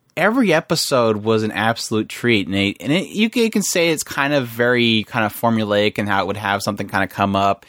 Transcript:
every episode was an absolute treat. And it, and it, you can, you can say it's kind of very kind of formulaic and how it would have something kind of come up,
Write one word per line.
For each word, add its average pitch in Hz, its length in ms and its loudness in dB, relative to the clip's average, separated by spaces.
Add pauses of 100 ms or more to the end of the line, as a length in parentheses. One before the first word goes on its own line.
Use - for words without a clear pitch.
(160)
every 208 380 2
episode 123 640 2
was 110 260 0
an 107 80 -2
absolute 110 560 -2
treat. 113 400 0
And 95 80 -4
it, 98 240 0
and 123 140 -4
it, 185 160 -2
you 220 200 0
can, 233 140 0
you 226 80 2
can 208 120 0
say 170 260 2
it's 151 140 -2
kind 143 300 -2
of 131 140 0
very 117 560 2
kind 113 220 -2
of 101 80 -4
formulaic 107 640 0
and 104 100 -2
how 98 160 0
it 90 40 -2
would 98 100 -6
have 101 260 -2
something 101 240 -6
kind 98 160 0
of 92 60 -4
come 101 260 -2
up, 98 340 0